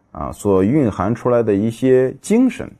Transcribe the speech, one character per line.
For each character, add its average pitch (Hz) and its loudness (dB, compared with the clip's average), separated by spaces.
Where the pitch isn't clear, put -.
啊， 67 -10
所 95 0
蕴 123 2
含 90 -2
出 123 -4
来 120 2
的 110 0
一 107 0
些 131 2
精 240 2
神， - -10